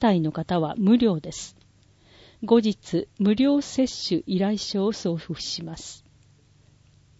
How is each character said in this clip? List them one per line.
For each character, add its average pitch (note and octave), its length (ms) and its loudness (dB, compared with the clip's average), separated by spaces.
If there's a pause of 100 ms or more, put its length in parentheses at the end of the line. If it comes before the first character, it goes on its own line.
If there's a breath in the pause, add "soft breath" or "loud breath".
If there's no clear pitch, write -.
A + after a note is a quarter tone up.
帯 G3 160 6
の D#3 120 0
方 E3+ 280 -2
は D#3 180 -2
無 A3 200 4
料 G#3 220 2
で D#3+ 120 -10
す。 - 240 -16 (880 soft breath)
後 A3+ 160 6
日、 G3+ 480 -2 (100)
無 G#3 160 4
料 C#4 280 4
接 C4 260 0
種 - 400 -4
依 F#3 120 0
頼 G3+ 180 0
書 G3+ 280 -4
を A3 60 0
送 F3 240 -4
付 D#3+ 260 -8
し - 220 -10
ま E3 140 -12
す。 - 260 -18 (1160)